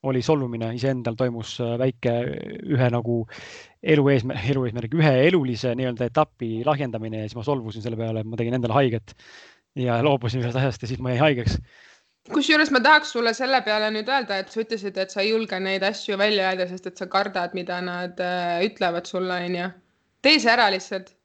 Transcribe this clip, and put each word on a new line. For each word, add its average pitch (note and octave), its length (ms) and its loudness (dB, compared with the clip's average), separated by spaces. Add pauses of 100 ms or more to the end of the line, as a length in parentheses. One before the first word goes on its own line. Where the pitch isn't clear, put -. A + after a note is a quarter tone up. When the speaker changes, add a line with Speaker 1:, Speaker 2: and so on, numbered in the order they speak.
Speaker 1:
oli C3+ 160 0
solvumine A#2+ 540 0
iseendal, B2 420 -2
toimus, A#2 380 -4 (100)
äh, A#2 160 -2
väike, B2+ 320 0
äh, - 460 -6 (160)
ühe B2 180 4
nagu A#2+ 220 0 (680)
elu D3+ 320 6
eesmär-, B2+ 240 2 (140)
elu C3+ 160 0
eesmärgi, A#2+ 340 -2
ühe D3 140 6 (100)
elulise B2+ 480 2
nii-öelda B2 380 -2
etapi A#2+ 540 -2
lahjendamine A2+ 580 -2
ja - 20 -6
siis A2+ 140 -8
ma A2 40 -8
solvusin A2+ 380 -4
selle A2+ 160 -6
peale, A2 240 -2
et G#2+ 80 -6
ma A2+ 80 -8
tegin A#2 160 0
endale A#2+ 240 2
haiget A#2+ 380 0 (600)
ja B2 300 0
loobusin A#2+ 400 0
ühest A#2+ 160 -2
asjast C3 240 -2
ja - 80 -6
siis A#2+ 80 -8
ma B2+ 80 -4
jäin B2+ 160 4
haigeks. A#2+ 320 2 (760)
Speaker 2:
Kusjuures D4+ 400 4
ma B3+ 80 4
tahaks D4+ 320 4
sulle A#3 240 0
selle C4 240 2
peale G#3+ 320 0
nüüd G#3+ 160 -4
öelda, A3 320 -2
et F#3+ 80 -8
sa - 140 -8
ütlesid, G3+ 340 -6
et F#3+ 160 -4
sa G3+ 80 -4
ei G#3 80 0
julge A3 320 -2
neid F#3+ 240 -2
asju G#3 320 -2
välja G3+ 320 2
öelda, F#3 220 -2
sest F#3 180 -10
et F3+ 80 -18
sa F#3+ 80 -8
kardad, F#3+ 480 -2
mida F3+ 320 -6
nad, F3+ 320 -8
äh, F3+ 480 -2
ütlevad F3 400 -2
sulle, F#3 400 -4
on F3+ 140 -4
ju. F3 80 -6 (580)
Tee D4+ 160 6
see A#3 80 2
ära A#3+ 240 6
lihtsalt. F#3+ 380 -8 (140)